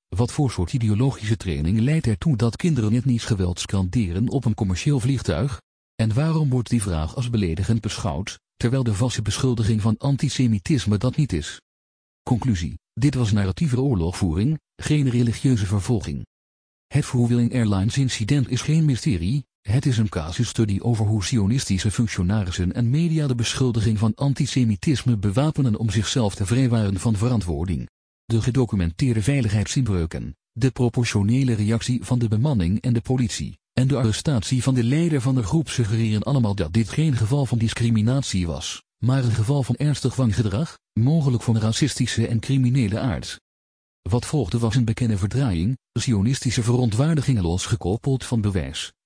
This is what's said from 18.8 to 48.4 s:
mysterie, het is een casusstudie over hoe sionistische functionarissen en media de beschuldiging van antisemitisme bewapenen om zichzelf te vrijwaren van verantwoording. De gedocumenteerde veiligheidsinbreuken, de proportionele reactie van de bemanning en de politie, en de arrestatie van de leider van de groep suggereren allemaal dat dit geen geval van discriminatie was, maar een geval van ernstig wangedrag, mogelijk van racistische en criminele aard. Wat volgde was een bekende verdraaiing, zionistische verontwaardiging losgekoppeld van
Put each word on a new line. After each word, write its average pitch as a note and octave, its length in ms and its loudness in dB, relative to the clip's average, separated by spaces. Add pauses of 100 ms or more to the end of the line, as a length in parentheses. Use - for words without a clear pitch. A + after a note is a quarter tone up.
mysterie, B2 600 0 (160)
het B2+ 260 0
is B2 120 2
een A2 100 2
casusstudie G2+ 760 -2
over A2+ 240 0
hoe G#2+ 180 0
sionistische G#2+ 640 0
functionarissen F#2+ 800 -2
en A#2+ 180 0
media D#3 360 0
de C3 80 0
beschuldiging A#2 640 0
van G#2+ 160 0
antisemitisme B2+ 1040 0
bewapenen A2+ 600 0
om A2 140 -2
zichzelf G#2 440 0
te G2+ 120 -4
vrijwaren A2+ 540 2
van A2+ 160 0
verantwoording. F2 720 -2 (360)
De A2+ 180 0
gedocumenteerde A2+ 800 0
veiligheidsinbreuken, G2 1120 0 (160)
de A#2+ 180 0
proportionele A#2+ 840 2
reactie A2+ 520 0
van B2+ 140 0
de A#2+ 100 0
bemanning A2 520 2
en B2+ 120 0
de A#2 80 2
politie, - 580 -2 (140)
en C3 160 2
de C#3 80 2
arrestatie A#2+ 640 0
van C3 120 2
de A#2+ 100 2
leider D3+ 360 2
van C3 140 2
de B2+ 80 2
groep C#3 260 0
suggereren A2 540 0
allemaal A#2 320 2
dat E2+ 180 -2
dit A2+ 160 2
geen D3+ 280 0
geval B2 300 0
van A#2+ 120 0
discriminatie A2+ 880 0
was, - 360 -8 (220)
maar B2+ 200 2
een A#2 60 2
geval A#2 320 2
van A#2 140 -2
ernstig C#3 400 -2
wangedrag, A2 600 0 (220)
mogelijk C3+ 420 2
van A2+ 160 2
racistische A2+ 680 0
en A2+ 140 0
criminele B2 580 0
aard. E2 420 -4 (600)
Wat A#2 260 -2
volgde A#2+ 320 -2
was A2+ 160 0
een B2+ 100 2
bekende A2 340 0
verdraaiing, G#2 600 0 (140)
zionistische A#2+ 720 0
verontwaardiging B2 800 2
losgekoppeld F#2+ 840 -2
van A#2 160 -2